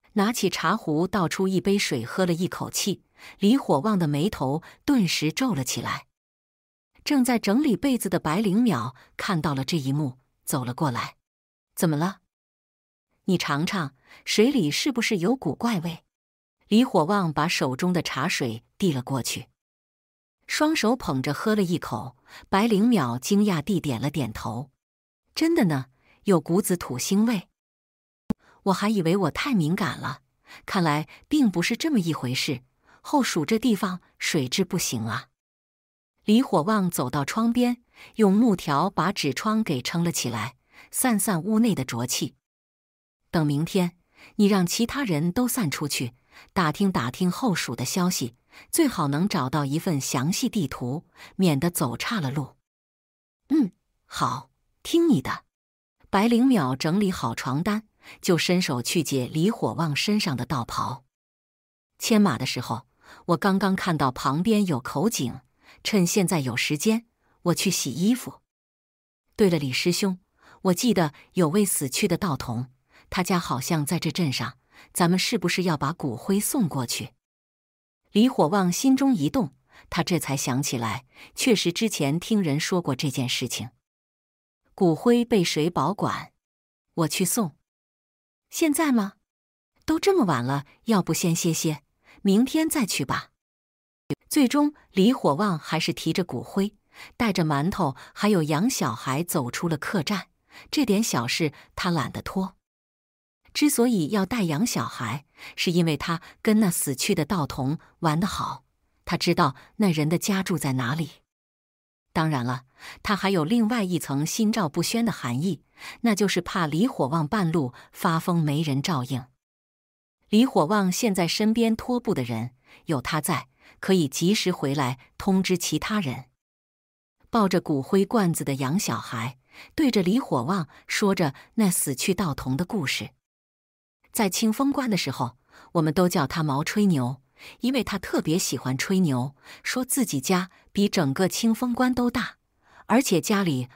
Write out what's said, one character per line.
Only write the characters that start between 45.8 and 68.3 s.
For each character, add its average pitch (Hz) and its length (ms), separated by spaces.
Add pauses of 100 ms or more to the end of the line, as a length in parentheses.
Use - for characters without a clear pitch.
去， 131 280 (380)
打 170 200
听 196 180
打 127 220
听 180 180
后 196 240
蜀 127 220
的 127 80
消 180 260
息， - 240 (380)
最 320 160
好 160 180
能 147 220
找 135 200
到 147 160
一 143 140
份 156 220
详 139 320
细 233 160
地 190 180
图， 131 400 (300)
免 165 240
得 170 100
走 123 260
岔 220 240
了 135 120
路。 139 240 (920)
”“嗯， 262 200 (360)
好， - 440 (320)
听 339 260
你 190 140
的。” - 220 (640)
白 196 160
灵 240 220
淼 151 260
整 160 240
理 196 140
好 117 240
床 135 260
单， 214 240 (340)
就 180 160
伸 175 240
手 139 220
去 165 220
解 131 280
李 160 160
火 139 260
旺 151 200
身 208 240
上 165 180
的 123 80
道 131 200
袍。 - 400 (960)
“牵 214 200
马 185 180
的 127 80
时 - 140
候， 123 280 (380)
我 170 100
刚 196 220
刚 190 180
看 175 200
到 143 140
旁 139 320
边 208 240
有 151 140
口 160 300
井， 135 300 (440)
趁 185 220
现 185 200
在 165 140
有 127 160
时 147 220
间， 220 280 (360)
我 175 120
去 - 160
洗 139 220
衣 196 220
服。 - 260 (920)